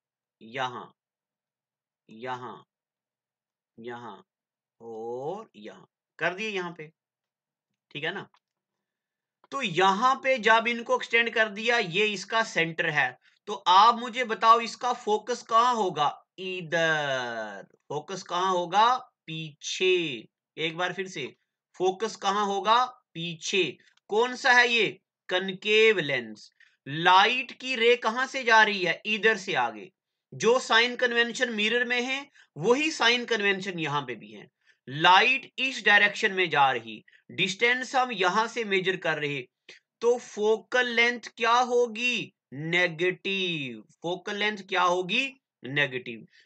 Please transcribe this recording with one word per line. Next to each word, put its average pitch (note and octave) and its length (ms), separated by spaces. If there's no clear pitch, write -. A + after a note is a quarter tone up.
यहां, A#2 440
यहां, A#2 520
यहां A#2 420
और B2 760
यहां F#2+ 280
कर E3+ 140
दिए G#3+ 160
यहां F3+ 240
पे, D#3+ 180
ठीक D3 120
है E3+ 100
ना? F#3 160
तो C4+ 100
यहां G3 540
पे C4 220
जब A3+ 300
इनको A#3 280
एक्सटेंड A#3 340
कर A3 200
दिया, A3 280
ये G3+ 280
इसका G#3+ 380
सेंटर E3 460
है, C3+ 280
तो G#3 80
आप G#3 420
मुझे A#3+ 280
बताओ A3+ 360
इसका A#3 340
फोकस G#3+ 500
कहां A#3 320
होगा? E3+ 500
इधर। C#3+ 1300
फोकस D3+ 340
कहां F3+ 280
होगा? F#3+ 460
पीछे। D#3+ 1300
एक D#3+ 200
बार F3+ 160
फिर F#3 140
से, D3 280
फोकस F#3+ 400
कहां G3+ 300
होगा? G3+ 400
पीछे। E3+ 920
कौन A#3+ 280
सा B3 180
है B3 160
ये? A3+ 300
कनकेव F#3+ 720
लेंस। B2 520
लाइट F#3+ 640
की C4 240
रे A#3 200
कहां A#3+ 320
से C4 160
जा A3 200
रही G3+ 200
है? E3 220
इधर G#3+ 320
से F#3 160
आगे। A2 380
जो G#3+ 260
साइन A#3+ 360
कन्वेंशन A#3 580
मिरर A3 320
में A#3+ 160
है, C4+ 300
वही B3+ 340
साइन A#3+ 340
कन्वेंशन G3+ 540
यहां C#3+ 260
पे A#2+ 100
भी G#2+ 160
है। G#2 160
लाइट F#3 680
इस B3 280
डायरेक्शन G#3 460
में F#3 180
जा C#3+ 220
रही, A2+ 320
डिस्टेंस A#3+ 640
हम B3+ 160
यहां F#3 360
से A#3 160
मेजर F#3+ 340
कर D#3+ 220
रहे, C#3+ 220
तो A#3+ 160
फोकल A3 680
लेंथ A#3 320
क्या A3+ 160
होगी? A#3+ 800
नेगेटिव। E3+ 1300
फोकल F#3 340
लेंथ G#3 220
क्या F#3+ 240
होगी? F#3 600
नेगेटिव। B2+ 640